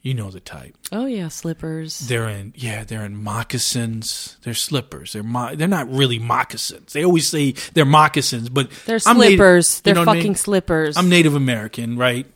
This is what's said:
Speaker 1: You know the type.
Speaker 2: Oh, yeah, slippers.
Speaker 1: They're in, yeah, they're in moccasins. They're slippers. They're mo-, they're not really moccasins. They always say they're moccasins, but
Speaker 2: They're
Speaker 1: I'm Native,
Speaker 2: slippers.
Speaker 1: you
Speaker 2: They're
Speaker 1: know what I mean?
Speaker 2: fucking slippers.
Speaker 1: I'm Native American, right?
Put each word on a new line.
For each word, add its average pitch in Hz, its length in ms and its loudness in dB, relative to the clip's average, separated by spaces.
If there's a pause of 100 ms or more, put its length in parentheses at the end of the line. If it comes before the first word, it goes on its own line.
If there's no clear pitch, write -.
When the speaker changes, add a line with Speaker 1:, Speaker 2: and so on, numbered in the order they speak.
Speaker 1:
You 131 100 -6
know 110 180 -6
the 92 100 -18
type. 65 360 -20 (160)
Speaker 2:
Oh, 226 140 -4
yeah, 202 220 -6
slippers. 160 720 -8
Speaker 1:
They're 117 280 -4
in, 101 260 -12
yeah, 110 300 -8
they're 110 220 -10
in 101 100 -12
moccasins. 113 1300 -6
They're 120 100 -10
slippers. - 600 -6
They're 104 80 -10
mo-, 120 320 -6
they're 160 120 -2
not 165 240 0
really 131 280 0
moccasins. - 760 -6
They 147 140 -4
always 170 200 4
say 143 260 0 (200)
they're 151 140 4
moccasins, 139 640 2
but 131 180 -2 (160)
Speaker 2:
They're 226 220 -2
Speaker 1:
I'm 233 100 6
Native, 202 220 6
Speaker 2:
slippers. 180 400 6
Speaker 1:
you - 40 -14
Speaker 2:
They're 202 120 4
Speaker 1:
know 175 60 2
what 170 80 4
I - 40 6
mean? 170 100 2
Speaker 2:
fucking 202 120 0
slippers. 165 640 -2
Speaker 1:
I'm 180 100 2
Native 170 260 6
American, 120 600 -2
right? 123 400 0